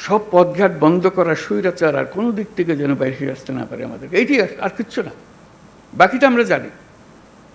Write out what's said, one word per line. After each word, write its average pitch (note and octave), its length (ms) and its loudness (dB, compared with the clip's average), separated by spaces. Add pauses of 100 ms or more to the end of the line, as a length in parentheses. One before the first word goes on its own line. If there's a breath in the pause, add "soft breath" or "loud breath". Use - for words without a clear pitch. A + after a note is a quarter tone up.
সব G#3 160 2 (120)
পথঘাট F3 400 4 (120)
বন্ধ F3 200 4 (120)
করা, E3 160 2 (120)
স্বৈরাচার F3+ 560 0
আর C3 140 -2
কোনো A3 140 -2 (100)
দিক G#3 100 -6 (100)
থেকে E3+ 220 0
যেন C#3+ 100 0 (100)
বাইরে C3 180 -2
ফিরে C3+ 180 -6
আসতে - 220 -14
না A#2 100 -6
পারে A#2+ 200 -10
আমাদেরকে, B2 320 -12
এইটি B3+ 140 2 (100)
আর, E3+ 60 -6 (160)
আর F#3+ 120 -6
কিচ্ছু A#3+ 280 -8
না, - 60 -14 (880)
বাকিটা A#3+ 300 4
আমরা A#3 220 4
জানি। B2+ 180 -4 (840)